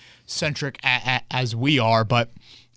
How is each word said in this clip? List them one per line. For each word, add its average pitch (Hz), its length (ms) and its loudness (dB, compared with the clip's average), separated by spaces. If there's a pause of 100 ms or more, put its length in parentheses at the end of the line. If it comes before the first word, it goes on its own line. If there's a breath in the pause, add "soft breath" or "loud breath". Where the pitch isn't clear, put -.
(260 loud breath)
centric 147 580 -4
a, 127 220 2
a, 127 240 0
as 123 260 -2
we 135 220 2
are. 113 260 4
But, 120 260 0 (460 loud breath)